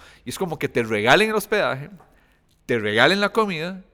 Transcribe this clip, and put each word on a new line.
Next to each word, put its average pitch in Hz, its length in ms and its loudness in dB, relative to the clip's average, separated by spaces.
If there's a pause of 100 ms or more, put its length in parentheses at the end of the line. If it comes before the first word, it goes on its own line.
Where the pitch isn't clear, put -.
(240)
Y - 60 -10
es - 100 -12
como 160 180 -6
que 143 120 -4
te 120 140 0
regalen 113 460 4
el 214 60 -2
hospedaje, 156 540 -2 (760)
te 123 120 0
regalen 117 400 2
la 202 100 0
comida 190 540 -4 (100)